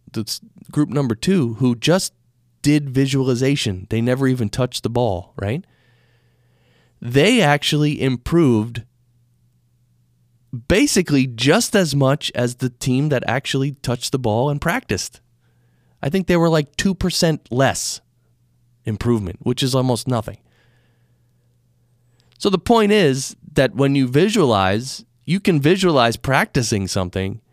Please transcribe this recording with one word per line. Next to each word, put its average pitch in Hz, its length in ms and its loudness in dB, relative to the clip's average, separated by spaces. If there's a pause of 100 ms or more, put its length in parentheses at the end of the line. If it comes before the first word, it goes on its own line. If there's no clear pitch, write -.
(120)
the 113 140 -6
s-, - 160 -10 (280)
group 151 200 0
number 135 240 -2
two, 143 400 -2
who 123 200 0
just 156 380 -2 (480)
did 147 300 0
visualization, 131 960 0
they 113 140 -2
never 127 260 0
even 123 220 -2
touched - 320 -4
the 107 80 -4
ball, 113 500 -2
right? 117 240 -6 (1400)
They 151 400 2
actually 147 600 2
improved 120 840 0 (1800)
basically 170 580 2
just 135 480 2
as 175 200 2
much 139 400 0
as 123 220 -4
the 127 120 -4
team 131 400 -2
that 127 180 0
actually 135 460 -2
touched - 400 -6
the 131 60 0
ball 120 320 0
and 143 100 -4
practiced. - 600 -4 (840)
I 139 80 -4
think 190 160 -2
they 180 100 2
were, 165 140 2
like, 156 260 0
two 196 180 -2
percent 165 560 -2
less 120 520 -2 (840)
improvement, 107 560 -2
which 123 220 -4
is 131 120 -2
almost 127 320 0
nothing. 113 320 -4 (2000)
So 202 120 0
the 185 80 0
point 214 340 2
is 139 440 2 (180)
that 131 200 2
when 139 200 2
you 135 140 2
visualize, 127 960 2 (200)
you 175 140 -2
can 170 220 2
visualize 147 560 2
practicing 127 720 -2
something 95 520 -4 (120)